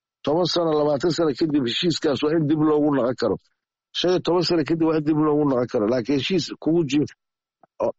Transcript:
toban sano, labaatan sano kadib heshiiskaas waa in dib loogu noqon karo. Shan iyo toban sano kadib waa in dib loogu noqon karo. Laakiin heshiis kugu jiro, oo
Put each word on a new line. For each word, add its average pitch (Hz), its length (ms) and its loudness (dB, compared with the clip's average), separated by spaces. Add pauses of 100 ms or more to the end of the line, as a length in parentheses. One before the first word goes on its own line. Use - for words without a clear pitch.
(260)
toban 165 200 0
sano, 160 280 0
labaatan 147 380 0
sano 160 220 0
kadib 147 320 0
heshiiskaas 143 560 -2
waa 151 120 0
in 165 120 2
dib 151 160 0
loogu 151 300 2
noqon 127 240 0
karo. 101 200 -2 (600)
Shan 175 160 0
iyo 175 80 2
toban 170 240 0
sano 170 200 0
kadib 160 240 0
waa 160 100 2
in 156 80 -2
dib 156 120 2
loogu 151 280 2
noqon 127 220 0
karo. 113 200 0
Laakiin 127 300 0
heshiis 156 280 -2 (100)
kugu 165 300 0
jiro, 143 200 0 (680)
oo 113 240 -4